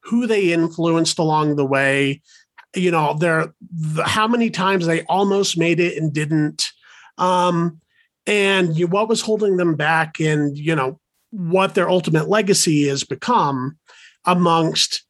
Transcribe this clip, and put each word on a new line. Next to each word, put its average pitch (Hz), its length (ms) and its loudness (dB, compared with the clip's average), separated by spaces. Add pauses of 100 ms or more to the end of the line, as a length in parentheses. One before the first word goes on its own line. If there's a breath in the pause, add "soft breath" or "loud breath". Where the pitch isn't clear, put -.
who 233 240 -2
they 202 240 2
influenced 165 680 0
along 151 360 2
the 143 100 0
way, 139 560 0 (540 loud breath)
you 180 160 2
know, 151 220 0
their, 160 400 0 (180)
the, 156 320 -4
how 220 240 0
many 233 220 0
times 185 360 -2
they 165 180 0
almost 196 540 0
made 170 220 2
it 175 180 -2
and 160 140 -2
didn't, 151 580 -2 (480 loud breath)
um, 175 640 0 (480)
and 196 480 2
you, 175 120 0
what 202 200 0
was 226 140 -2
holding 208 340 0
them 175 200 0
back, 156 440 -2
and, 151 380 0
you 151 180 -2
know, 135 240 -4 (300)
what 190 460 0
their 175 140 0
ultimate 160 380 0
legacy 180 600 2
has 139 160 -2
become 139 720 -2 (480 loud breath)
amongst 170 840 0